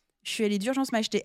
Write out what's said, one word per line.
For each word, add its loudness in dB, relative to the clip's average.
Je -8
suis 0
allée 2
d'urgence 0
m'acheter 0